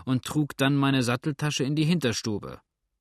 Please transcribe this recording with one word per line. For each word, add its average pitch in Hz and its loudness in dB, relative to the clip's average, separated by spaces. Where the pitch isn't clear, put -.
und 131 0
trug 151 -2
dann 139 2
meine 139 4
Satteltasche 139 -2
in 147 -2
die 156 2
Hinterstube.“ 117 -2